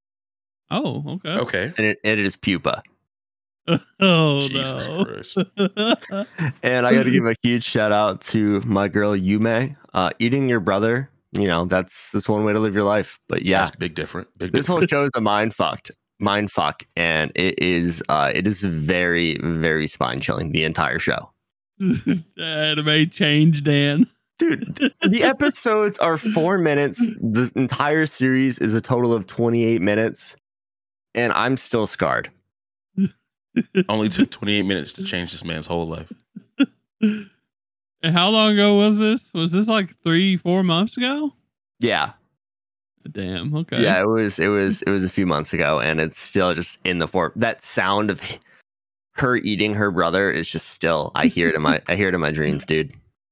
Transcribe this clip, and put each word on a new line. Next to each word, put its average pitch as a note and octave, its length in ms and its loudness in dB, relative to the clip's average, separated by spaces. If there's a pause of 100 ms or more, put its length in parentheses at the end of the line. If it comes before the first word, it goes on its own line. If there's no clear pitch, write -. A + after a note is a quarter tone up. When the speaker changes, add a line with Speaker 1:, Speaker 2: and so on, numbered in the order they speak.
(680)
Speaker 1:
Oh, D#3+ 340 -4 (120)
okay. F3+ 140 -10 (100)
Speaker 2:
Okay. G#2+ 380 -2
Speaker 3:
And G#2+ 100 2
it, G#2 160 -2
it G#2+ 160 0
is G2 160 0
Pupa. E2 460 -2 (840)
Speaker 1:
<laughs> E3+ 120 2 (220)
Oh, D#3+ 400 4
Speaker 2:
Jesus C3+ 480 -6
Speaker 1:
no. E3+ 160 -4
Speaker 2:
Christ. - 320 -10 (200)
Speaker 1:
<laughs> G3+ 720 -4 (360)
Speaker 3:
And B2 220 2
I B2 80 4
gotta B2 160 4
give B2 160 2
a A2+ 80 2 (100)
huge A#2+ 200 0
shout G#2+ 300 0
out G#2 300 2
to G#2 420 0
my G2+ 240 2
girl G#2 280 0
Yume. A2 600 0 (160)
Uh, F2+ 160 0 (100)
eating B2+ 300 0
your A#2+ 100 2
brother, G#2+ 480 0 (240)
you G2+ 140 0
know, E2+ 180 2
that's, F2+ 480 -2
that's - 160 -2
one G#2+ 160 2
way G#2+ 80 2
to G#2 80 0
live G#2+ 160 0
your G#2 80 2
life. G2+ 360 0 (100)
But - 140 -2
yeah, F#2 200 2
Speaker 2:
That's E2 140 -4
big E2+ 180 -6
different. E2 320 -10 (100)
Big F2+ 140 -8
Speaker 3:
this C3+ 160 0
whole F3 140 0
Speaker 2:
different. E3+ 80 -8
Speaker 3:
show C#3+ 160 0
is C#3 100 -2
a A#2+ 60 -2
mind G#2+ 340 0
fucked, - 360 -4 (280)
mind G2+ 320 0
fuck, D2+ 320 -2 (140)
and D#2+ 380 0
it F#2 220 0
is, E2+ 520 0
uh, C#2+ 260 2
it F#2 120 -2
is G#2 160 -2
very, E2+ 800 0
very D#2+ 460 0
spine B1+ 320 -4
chilling. - 320 -4
The D#2 140 0
entire D#2 340 -2
show. - 320 -4 (240)
Speaker 1:
<laughs> - 240 -20
The G3 420 -2 (160)
anime D#3 760 0
changed, D3+ 520 4
Dan. C#3+ 440 2 (320)
Speaker 3:
Dude, D#4+ 360 0 (260)
the A3 220 2
episodes A3+ 760 0
are E3 180 2
four F#3+ 400 0
minutes. D3 420 2 (220)
The A#2 340 0
entire D3 520 0
series C3 520 0
is G#2+ 140 0
a A2+ 80 2
total A#2+ 320 2
of G#2+ 140 0
twenty-eight A#2 540 0
minutes, G#2 540 -2 (800)
and A#2+ 180 0
I'm B2 220 0
still A2+ 320 -2
scarred. B1+ 420 -2 (1600)
Speaker 2:
Only G#2+ 220 0
took - 220 0
twenty-eight G#2 340 -2
minutes F#2 280 -2
to F#2+ 100 -12
change F2+ 280 -6
this E2 140 -10
man's D#2+ 220 -6
whole E2+ 200 -4
life. D#2+ 240 -10 (880)
Speaker 1:
<laughs> G#3 300 -2 (760)
And D#3+ 120 0
how F3+ 140 4
long G#3+ 240 4
ago G#3 220 4
was G#3 240 4
this? A3 340 0
Was E3 200 -2
this, G#3 140 2
like, G#3+ 360 0
three, F#3 340 2
four F3+ 240 0
months F3+ 360 0
ago? C#4 360 -2 (460)
Speaker 3:
Yeah. F#2+ 320 0 (1000)
Speaker 1:
Damn, F#2+ 440 -6
okay. D3+ 260 -4
Speaker 3:
Yeah, G2 200 2
it G2+ 60 2
was, A2 320 0
it F2 100 2
was, G2+ 340 2
it - 60 0
was G2 140 0
a F#2 60 -2
few G2 160 0
months D2+ 280 -2
ago, D#2 260 2
and D#2 200 0
it's D#2+ 200 -4
still F2+ 340 0
just E2 320 -6
in F2+ 140 -2
the D#2+ 80 0
form. E2 280 -2
That A2+ 280 -2
sound G2+ 460 0
of F#2 140 -6
h-, - 160 -14 (760)
her B2+ 220 0
eating G#2 380 0
her G#2 160 0
brother F2 400 2
is D#2+ 180 -4
just - 200 -8
still, E2 460 -2
I D#2 120 2
hear E2+ 220 2
it D#2+ 60 0
in D#2 60 -2
my, D2+ 220 0
Speaker 1:
<laughs> - 40 -10
Speaker 3:
I E2+ 80 -2
hear G2 140 0
it F2+ 60 0
in F2 60 -2
my D2+ 100 0
dreams, D2+ 340 -2
dude. D#2 260 -2 (400)